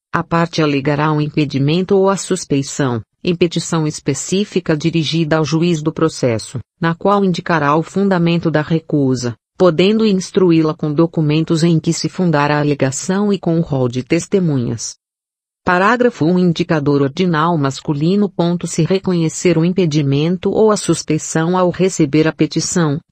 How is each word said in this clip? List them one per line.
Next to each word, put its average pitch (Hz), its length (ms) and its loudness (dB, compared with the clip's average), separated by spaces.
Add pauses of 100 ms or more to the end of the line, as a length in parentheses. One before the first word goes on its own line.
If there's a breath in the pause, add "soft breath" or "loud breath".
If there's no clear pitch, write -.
(100)
a 170 120 -4
parte 170 400 -2
alegará 147 500 0
um 151 80 0
impedimento 151 760 0
ou 190 120 4
a 196 80 0
suspeição, 139 840 -2 (200)
em 180 140 -2
petição 170 500 0
específica 160 880 -2
dirigida 156 600 -2
ao 156 80 0
juiz 160 380 0
do 156 100 -4
processo, 131 680 -4 (220)
na 165 140 -2
qual 202 280 0
indicará 160 540 0
o 165 60 0
fundamento 170 680 0
da 151 120 0
recusa, 131 720 -2 (240)
podendo 185 480 4
instruí-la 180 680 2
com 151 180 -4
documentos 160 720 0
em 170 160 4
que 165 140 -2
se 160 160 -4
fundar 151 420 0
a 147 100 2
alegação 147 680 0
e 196 80 0
com 165 200 0
o 170 40 0
rol 131 280 -2
de 127 120 -6
testemunhas. 151 920 -2 (680)
Parágrafo 208 640 2
um. 180 140 2
Indicador 156 640 0
ordinal 165 560 0
masculino. 160 720 0
Ponto. 175 360 -2
Se 165 160 -2
reconhecer 170 760 0
o 160 60 2
impedimento 165 840 0
ou 214 200 4
a 208 60 2
suspeição 160 800 -2
ao 185 120 2
receber 156 580 2
a 160 60 0
petição, 156 680 -2 (140)